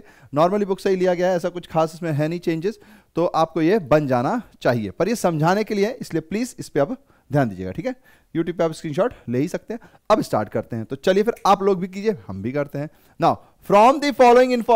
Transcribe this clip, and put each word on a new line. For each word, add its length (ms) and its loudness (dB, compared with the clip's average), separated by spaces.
Normally 320 2
बुक 120 -4
से 100 -4
ही 60 2
लिया 180 0
गया 160 0
है, 60 0
ऐसा 140 -2
कुछ 180 -12
खास 280 -2
इसमें 160 -6
है 160 0
नहीं 120 -6
चेंजेस, 400 -4
तो 100 0
आपको 360 0
ये 260 2
बन 200 2
जाना 340 -2
चाहिए। 300 0
पर 180 -2
ये 80 0
समझाने 460 0
के 120 -4
लिए 120 0
है, 140 -8
इसलिए 220 -6
प्लीज 360 -6
इस 100 -12
पे 100 -2
अब 180 -2
ध्यान 200 0
दीजिएगा, 220 -8
ठीक 140 -8
है। 100 -4
YouTube 220 -4
पे 60 0
आप 100 0
स्क्रीनशॉट 400 -4
ले 100 -2
ही 80 0
सकते 260 -10
हैं। 160 -14
अब 100 4
स्टार्ट 280 -4
करते 260 -6
हैं, 100 -8
तो 120 -10
चलिए 260 2
फिर 100 -2
आप 160 4
लोग 160 2
भी 80 -6
कीजिए, 280 -4
हम 140 -10
भी 100 -4
करते 280 -6
हैं। 100 -8
Now, 160 2
from 320 6
the 120 0
following 400 6
info, 220 2